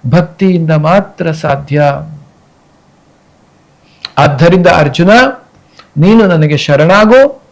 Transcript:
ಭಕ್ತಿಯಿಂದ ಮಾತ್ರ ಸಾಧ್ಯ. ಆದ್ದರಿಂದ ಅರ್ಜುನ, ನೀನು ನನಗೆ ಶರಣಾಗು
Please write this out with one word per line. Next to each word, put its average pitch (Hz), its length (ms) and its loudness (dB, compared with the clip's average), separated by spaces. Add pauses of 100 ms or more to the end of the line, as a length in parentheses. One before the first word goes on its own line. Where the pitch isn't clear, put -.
ಭಕ್ತಿಯಿಂದ 170 640 -2
ಮಾತ್ರ 165 600 -2
ಸಾಧ್ಯ. 147 520 -4 (2250)
ಆದ್ದರಿಂದ 156 500 0
ಅರ್ಜುನ, 170 420 0 (880)
ನೀನು 202 300 2
ನನಗೆ 151 300 0
ಶರಣಾಗು 208 840 2 (100)